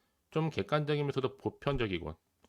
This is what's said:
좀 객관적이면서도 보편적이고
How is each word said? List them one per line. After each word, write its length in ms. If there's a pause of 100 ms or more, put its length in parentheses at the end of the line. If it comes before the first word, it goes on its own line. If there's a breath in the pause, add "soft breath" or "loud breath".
(300 soft breath)
좀 200
객관적이면서도 880
보편적이고 760 (340)